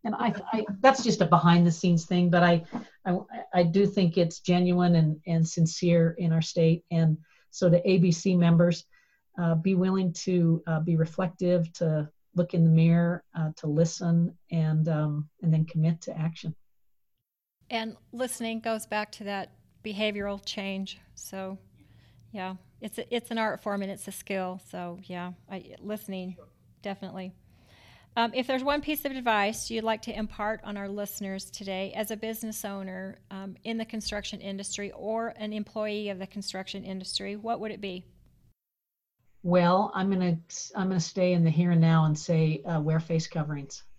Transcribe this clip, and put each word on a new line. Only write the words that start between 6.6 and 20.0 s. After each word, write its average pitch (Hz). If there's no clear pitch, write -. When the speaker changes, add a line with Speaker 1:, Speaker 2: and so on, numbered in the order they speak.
Speaker 1:
And 160
so -
the 175
A 185
B 170
C 185
members, 170
uh, 165
be 175
willing 185
to, 170
uh, 160
be 165
reflective, 175
to 156
look 175
in 170
the 165
mirror, 170
uh, 156
to -
listen, 170
and, 156
um, 151
and 160
then 160
commit 160
to -
action. 160
Speaker 2:
And 226
listening 233
goes 220
back 208
to -
that 202
behavioral 202